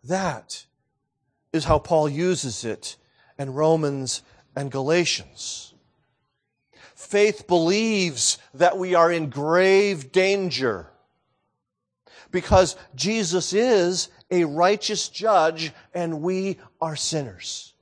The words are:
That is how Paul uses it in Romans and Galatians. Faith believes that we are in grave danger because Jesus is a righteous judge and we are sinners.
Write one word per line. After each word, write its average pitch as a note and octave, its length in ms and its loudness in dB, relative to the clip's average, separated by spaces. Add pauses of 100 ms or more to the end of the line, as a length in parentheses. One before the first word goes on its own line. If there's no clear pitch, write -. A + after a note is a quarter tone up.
That E3+ 600 -6 (840)
is D#3+ 120 -2
how D#3 140 2
Paul D3+ 300 0
uses C#3+ 560 -4
it - 320 -10 (420)
in C3+ 160 -10
Romans D3 680 0 (320)
and C#3 160 -6
Galatians. - 1040 -4 (1200)
Faith G#3 540 0
believes F3+ 920 0 (160)
that F3 220 4
we F#3 180 -2
are E3+ 160 6
in D#3+ 200 -2
grave F3 840 2
danger F3 760 0 (1400)
because F#3 460 2 (180)
Jesus F3+ 580 -2
is F#3+ 580 2 (200)
a F3 140 2
righteous F#3 640 0
judge E3 640 0 (200)
and E3 300 -6
we F#3 340 -4 (240)
are D#3+ 140 -4
sinners. - 880 -8